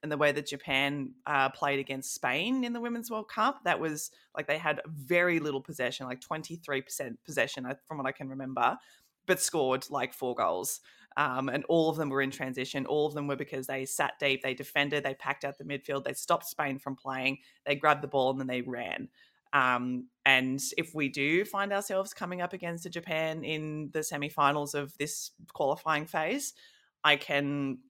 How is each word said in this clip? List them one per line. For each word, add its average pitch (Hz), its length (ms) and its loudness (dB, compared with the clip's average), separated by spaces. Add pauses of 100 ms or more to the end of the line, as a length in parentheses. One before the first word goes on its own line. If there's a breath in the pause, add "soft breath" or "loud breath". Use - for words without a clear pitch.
and 156 80 -2
the 151 60 0
way 147 140 6
that 143 160 -2
Japan, 139 640 0 (120)
uh, 139 240 4
played 139 300 0
against 135 340 -6
Spain 190 500 0
in 240 100 -4
the 240 60 -4
Women's 233 300 -4
World 220 200 -6
Cup. 262 340 0
That 175 160 2
was, 156 320 -4 (240 soft breath)
like, 147 120 -6
they 156 100 2
had 156 300 0
very 165 520 4
little 143 220 0
possession, 131 460 -4
like, 123 140 -8
twenty-three 156 600 -4
percent 123 420 -8
possession, 131 420 -2
uh, 127 100 -6 (120)
from 156 100 -8
what 135 100 -2
I 135 40 -2
can 135 180 -10
remember, 131 480 0 (480 loud breath)
but 185 140 2
scored, 131 500 2
like, 131 240 -2
four 123 220 -2
goals. 90 460 0 (360 loud breath)
Um, 135 320 0
and 135 160 -2
all 165 240 6
of 151 80 0
them 156 120 0
were 135 120 2
in 135 100 0
transition. 131 540 -4
All 151 220 2
of 147 60 -2
them 143 140 -4
were 139 80 0
because 131 320 -6
they 135 180 -4
sat - 340 0
deep, 135 220 2
they 135 120 0
defended, 143 500 0
they 135 120 -2
packed - 300 -4
out 139 120 -4
the 143 60 -16
midfield, 139 400 -4
they 131 100 -2
stopped - 320 0
Spain 139 340 -4
from 135 160 -6
playing, 131 440 -4 (260 soft breath)
they 143 100 2
grabbed 147 280 4
the 143 40 -6
ball 131 240 4
and 131 80 -2
then 131 80 -4
they 127 140 -2
ran. 120 480 -6 (420 soft breath)
Um, 127 580 4 (160)
and 131 360 6 (160)
if 165 160 -2
we 151 160 0
do 147 340 2
find 202 300 -2
ourselves 196 400 -2
coming 180 260 -6
up 175 140 -2
against 170 320 -6
a 170 40 -6
Japan 160 540 -2
in 156 480 -4
the 156 100 -2
semifinals 147 720 2
of 143 240 -4
this - 320 -6 (220)
qualifying 151 520 0
phase, 170 480 -2 (500 loud breath)
I 151 120 8
can 143 640 0 (100)